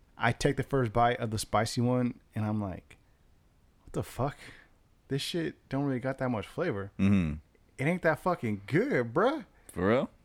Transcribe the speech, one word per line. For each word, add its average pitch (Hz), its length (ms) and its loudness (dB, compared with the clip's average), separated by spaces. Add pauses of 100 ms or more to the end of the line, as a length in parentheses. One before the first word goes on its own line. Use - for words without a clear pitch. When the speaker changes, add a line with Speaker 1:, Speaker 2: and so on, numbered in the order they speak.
(180)
Speaker 1:
I 117 140 2
take 143 240 0
the 135 80 -2
first 123 300 0
bite 120 260 4
of 113 120 -4
the 110 60 -2
spicy 110 440 0
one, 123 380 0 (160)
and 107 100 -2
I'm 107 160 -2
like, 90 360 -10 (880)
"What - 100 -20
the 123 100 -2
fuck? - 340 -6 (720)
This 139 120 -2
shit 160 340 -4 (140)
don't 135 140 0
really 135 160 0
got 131 200 -4
that 131 100 0
much 107 180 -2
flavor. 110 520 -4
Speaker 2:
Mm-hmm. 95 340 4 (440)
Speaker 1:
It - 80 -2
ain't 175 180 0
that 156 160 2
fucking 113 480 -2
good, 147 460 2
bruh." 233 320 2 (280)
Speaker 2:
For 90 160 0
real? 127 200 2 (160)